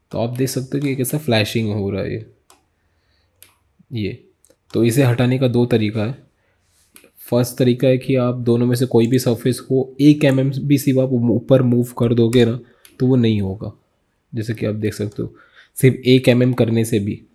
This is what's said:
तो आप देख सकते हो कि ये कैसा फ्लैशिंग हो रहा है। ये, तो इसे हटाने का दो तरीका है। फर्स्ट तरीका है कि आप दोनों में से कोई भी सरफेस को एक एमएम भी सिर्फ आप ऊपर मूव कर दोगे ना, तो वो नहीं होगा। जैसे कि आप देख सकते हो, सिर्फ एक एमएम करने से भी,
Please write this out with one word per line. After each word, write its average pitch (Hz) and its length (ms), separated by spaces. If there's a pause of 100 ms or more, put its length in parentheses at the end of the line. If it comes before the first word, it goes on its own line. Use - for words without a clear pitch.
(100)
तो 104 80
आप 123 180
देख 131 120
सकते 131 300
हो 139 40
कि 143 60
ये 131 80
कैसा 135 220
फ्लैशिंग 110 540
हो 98 180
रहा 95 120
है। 107 240 (1700)
ये, 110 320 (500)
तो 110 100
इसे 120 180
हटाने 127 360
का 131 100
दो 120 180
तरीका 110 380
है। 127 240 (880)
फर्स्ट 123 400
तरीका 123 300
है 127 100
कि 131 180
आप 123 180
दोनों 120 320
में 123 100
से 123 100
कोई 117 200
भी 127 120
सरफेस 123 420
को 131 400
एक 147 240
एमएम 131 260
भी 139 280
सिर्फ 131 200
आप 131 140
ऊपर 120 500
मूव 120 240 (120)
कर 120 160
दोगे 117 300
ना, 117 160 (400)
तो 131 60
वो 131 100
नहीं 113 240
होगा। 98 320 (640)
जैसे 113 200
कि 113 120
आप 107 80
देख 107 200
सकते 104 280
हो, 113 120 (400)
सिर्फ 127 220
एक 127 320
एमएम 123 240
करने 113 320
से 110 140
भी, 101 240 (120)